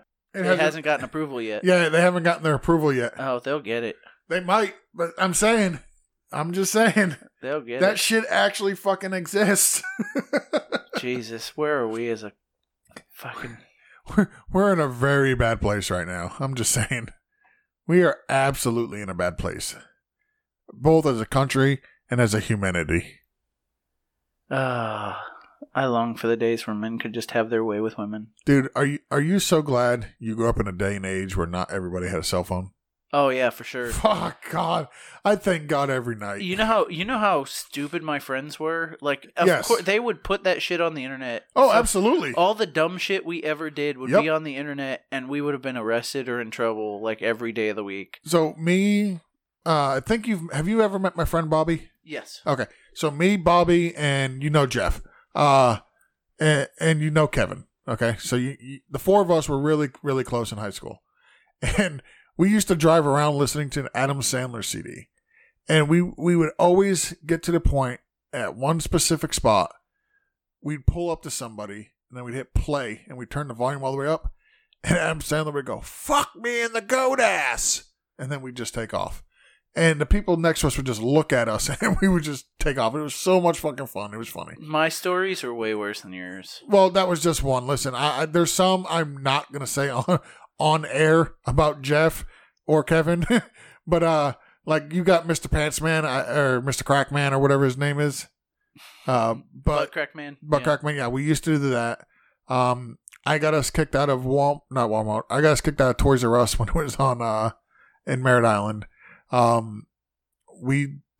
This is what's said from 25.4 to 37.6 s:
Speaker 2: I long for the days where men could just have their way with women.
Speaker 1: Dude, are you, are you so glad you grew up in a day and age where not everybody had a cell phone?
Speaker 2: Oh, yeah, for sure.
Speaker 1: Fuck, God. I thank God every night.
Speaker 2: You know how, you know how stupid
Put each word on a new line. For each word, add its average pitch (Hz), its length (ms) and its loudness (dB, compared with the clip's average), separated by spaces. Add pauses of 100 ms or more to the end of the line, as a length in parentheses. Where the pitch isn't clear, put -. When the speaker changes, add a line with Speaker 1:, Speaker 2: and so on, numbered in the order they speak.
Speaker 2:
I 135 120 0
long 117 300 0
for 113 120 -4
the 117 80 2
days 113 320 -2
where 110 80 -4
men 113 240 -6
could 107 140 -8
just 113 180 -8
have 113 180 0
their 113 140 0
way 107 160 -2
with 110 180 -4
women. 107 340 -10 (140)
Speaker 1:
Dude, 139 300 4
are 139 100 0
you, 143 140 -4 (100)
are 143 120 0
you 175 180 2
so 165 220 2
glad 123 580 0
you 113 160 -6
grew 113 140 2
up 113 100 0
in 104 80 -2
a 95 60 -6
day 101 240 -2
and 98 80 -8
age 95 320 -4
where 85 100 0
not 90 240 -4
everybody 90 380 -4
had 90 100 -4
a 78 40 -4
cell 90 200 -2
phone? 92 280 -6 (420)
Speaker 2:
Oh, 143 160 2
yeah, 127 220 0
for - 120 -14
sure. 123 240 -8
Speaker 1:
Fuck, 170 600 -2
God. 165 400 -2 (340)
I 202 140 4
thank 170 300 -2
God 143 220 0
every 123 280 -2
night. 101 240 -8
Speaker 2:
You 185 160 -4
know 220 80 0
how, 220 240 2
you 175 160 -6
know 254 120 -4
how 190 280 0
stupid 147 580 -8